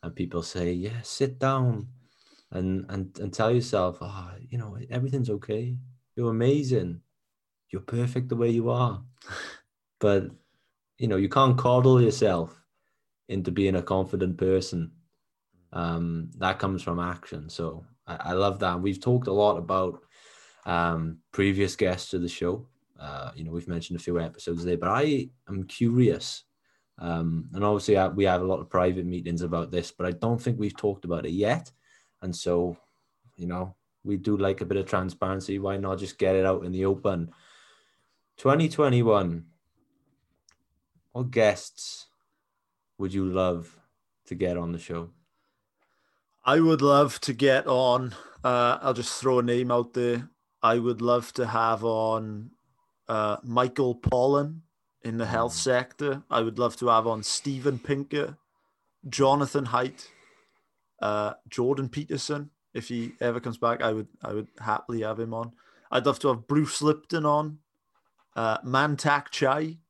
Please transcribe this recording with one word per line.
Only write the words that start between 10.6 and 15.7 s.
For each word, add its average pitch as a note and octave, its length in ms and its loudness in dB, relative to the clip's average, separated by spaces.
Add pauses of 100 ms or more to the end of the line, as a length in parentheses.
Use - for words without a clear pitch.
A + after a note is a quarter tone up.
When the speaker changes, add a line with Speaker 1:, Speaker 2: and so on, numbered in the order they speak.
Speaker 1:
you A#2+ 120 -2
know, G2 80 2
you G2 100 2
can't C3 300 6
coddle B2+ 440 6
yourself G2+ 600 2 (640)
into F#2+ 240 -4
being F#2+ 240 2
a F2 80 0
confident F#2 540 0
person. F#2 560 0 (800)